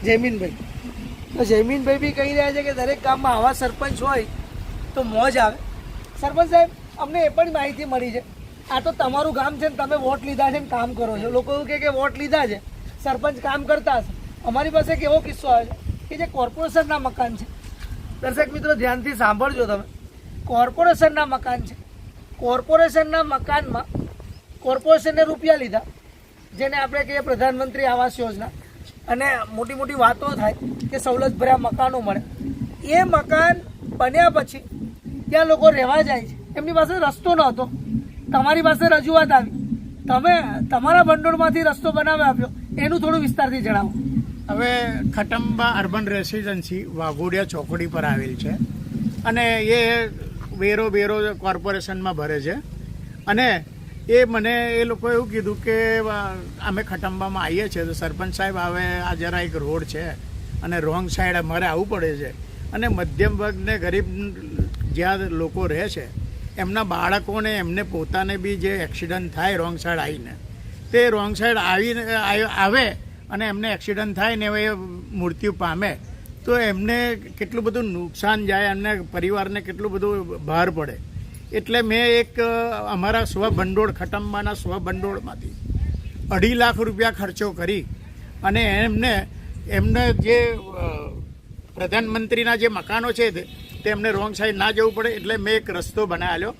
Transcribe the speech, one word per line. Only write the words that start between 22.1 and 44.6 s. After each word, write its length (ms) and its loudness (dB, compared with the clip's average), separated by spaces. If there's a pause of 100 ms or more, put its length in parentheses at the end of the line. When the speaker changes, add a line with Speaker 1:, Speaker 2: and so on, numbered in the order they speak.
Speaker 1:
કોર્પોરેશનના 840 4
મકાનમાં 640 -2 (760)
કોર્પોરેશનને 640 4
રૂપિયા 320 4
લીધા, 240 -2 (800)
જેને 180 -2
આપણે 280 -2
કહીએ 160 -4
પ્રધાનમંત્રી 640 0
આવાસ 360 2
યોજના, 260 -6 (640)
અને 160 0 (300)
મોટી 200 -6
મોટી 200 -6
વાતો 320 4
થાય 260 0 (380)
કે 80 -4
સવલત 360 2
ભર્યા 220 6
મકાનો 440 0
મળે. 200 -2 (640)
એ 180 6
મકાન 840 2 (100)
બન્યા 340 6
પછી 280 0 (720)
ત્યાં 160 6
લોકો 240 10
રહેવા 320 4
જાય 200 0
છે, 340 -14
એમની 160 -4
પાસે 260 4
રસ્તો 360 2
નહોતો. 360 4 (600)
તમારી 300 4
પાસે 340 6
રજૂઆત 340 6
આવી, 200 6 (580)
તમે 220 4 (400)
તમારા 320 6
ભંડોળમાંથી 580 4
રસ્તો 320 2
બનાવી 300 2
આપ્યો, 260 4 (300)
એનું 220 0
થોડું 200 2
વિસ્તારથી 400 0
જણાવો. 320 0 (580)
Speaker 2:
હવે 160 0 (500)